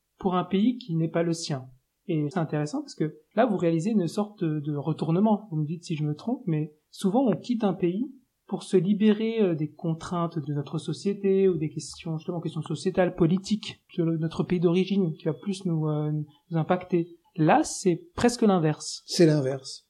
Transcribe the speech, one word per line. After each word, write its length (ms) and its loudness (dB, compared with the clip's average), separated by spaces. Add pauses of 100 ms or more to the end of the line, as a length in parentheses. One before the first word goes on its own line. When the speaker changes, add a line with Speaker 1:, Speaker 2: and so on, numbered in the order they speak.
(180)
Speaker 1:
pour 160 -2
un 100 2
pays 340 2
qui 160 -8
n'est 140 0
pas 160 0
le 80 0
sien. 340 -6 (400)
Et 240 -2
c'est 80 -4
intéressant 420 -2
parce 140 -14
que 240 -4 (160)
là, 100 4
vous 120 0
réalisez 340 2
une 160 2
sorte 380 -4
de 320 -2
retournement. 720 0
Vous 60 -4
me 100 0
dites 180 -8
si 120 -6
je 80 -2
me 100 -2
trompe, 320 -6
mais 260 -2 (180)
souvent, 380 0
on 80 2
quitte 280 -4
un 100 2
pays 380 -2 (340)
pour 180 -8
se 120 0
libérer, 640 2
euh, 140 2
des 160 -4
contraintes 680 -4
de 140 -6
notre 260 -4
société 720 0
ou 80 2
des 140 -2
questions, 480 -8
justement, 220 -6
questions 220 -6
sociétales, 520 0
politiques 640 0 (160)
de 80 2
le-, 140 0
notre 240 -2
pays 180 0
d'origine 540 2
qui 100 -18
va 80 0
plus 320 -8
nous, 240 0
euh, 220 -2 (400)
nous 80 0
impacter. 500 0 (280)
Là, 280 6
c'est 380 0 (120)
presque 280 2
l'inverse. 640 2
Speaker 2:
C'est 180 6
l'inverse. 640 2